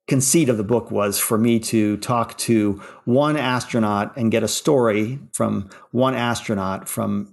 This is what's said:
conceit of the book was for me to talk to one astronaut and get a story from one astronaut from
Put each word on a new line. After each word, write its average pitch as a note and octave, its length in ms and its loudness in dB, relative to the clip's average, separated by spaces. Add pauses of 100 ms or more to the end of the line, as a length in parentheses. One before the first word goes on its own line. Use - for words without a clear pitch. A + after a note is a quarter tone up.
conceit C#3+ 400 2
of B2 80 4
the G#2+ 80 -2
book A2+ 260 0
was G2+ 300 -2
for - 180 0
me A#2 220 4
to G#2+ 380 0
talk A#2 400 -2
to G#2 440 0 (240)
one D3 320 2
astronaut A#2 800 -2
and A2+ 160 0
get A2+ 100 2
a A2 60 -2
story A#2+ 720 0 (140)
from G#2+ 360 -4 (220)
one B2+ 240 2
astronaut G#2+ 720 -4
from G2+ 460 -6